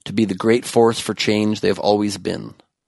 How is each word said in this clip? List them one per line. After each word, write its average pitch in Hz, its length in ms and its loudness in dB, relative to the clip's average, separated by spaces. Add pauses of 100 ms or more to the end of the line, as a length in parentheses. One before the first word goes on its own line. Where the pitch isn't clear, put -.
to - 100 -10
be 110 120 2
the 98 100 -2
great 113 300 2
force 117 340 2
for - 160 -4
change 107 460 0
they 104 80 0
have 98 100 -2
always 104 400 0
been. 90 340 -8 (340)